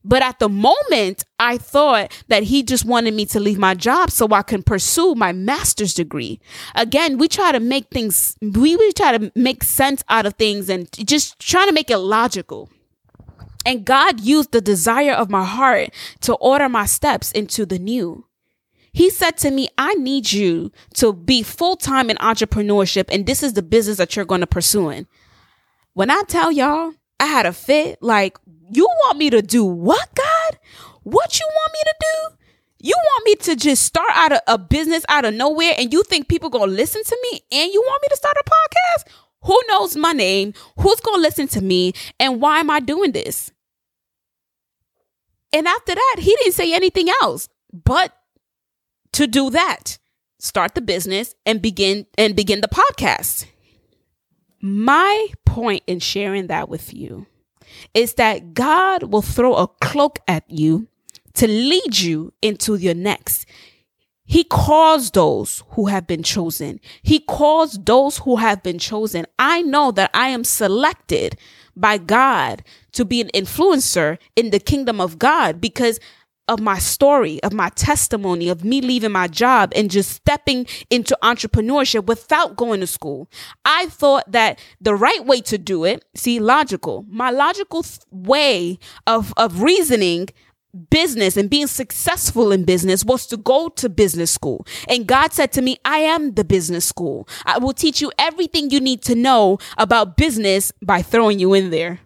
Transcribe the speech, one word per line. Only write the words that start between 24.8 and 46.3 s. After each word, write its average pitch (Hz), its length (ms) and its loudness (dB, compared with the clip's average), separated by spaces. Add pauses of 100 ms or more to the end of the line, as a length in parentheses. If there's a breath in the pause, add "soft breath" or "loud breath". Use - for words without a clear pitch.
in." 139 180 -12 (840)
When 196 160 0
I 359 180 2
tell 330 240 0
y'all, 302 420 0 (260)
I 277 60 4
had 269 200 2
a 175 60 0
fit, 302 500 0
like, 202 360 0 (340)
"You 294 140 4
want 605 320 2
me 294 140 0
to 226 100 4
do 214 240 0
what, 190 500 0
God? 640 440 -2 (440 loud breath)
What 480 360 0
you 640 60 -6
want 622 280 -2
me 622 100 -8
to 622 160 -2
do? 640 360 -4 (520)
You 349 80 2
want 539 300 2
me 415 100 6
to 330 220 -4
just 269 260 2
start 349 300 -2
out 320 180 4
a, 233 220 2
a 226 40 2
business 311 520 -2
out 294 160 2
of 214 80 0
nowhere, 302 440 0
and 240 140 -2
you 330 120 4
think 311 260 -2
people 311 200 -2
gonna 202 220 0
listen 302 320 -2
to 466 200 -4
me, 494 180 -8 (100)
and 320 220 -2
you 415 80 2
want 539 200 -2
me 571 100 -2
to 554 40 2
start 587 220 -2
a 587 120 -4
podcast? 659 640 0 (300 soft breath)
Who 392 260 4
knows 392 300 0
my 330 160 0
name? 196 400 0 (260 loud breath)
Who's 415 220 2
gonna 403 200 0
listen 302 280 0
to 196 120 -4
me? 180 300 0 (260 loud breath)
And 254 220 0
why 302 220 2
am 302 80 -2
I 302 100 0
doing 294 320 -2
this?" - 400 -8 (2000)
And 311 160 0
after 359 280 -2
that, 494 240 2
he 392 180 4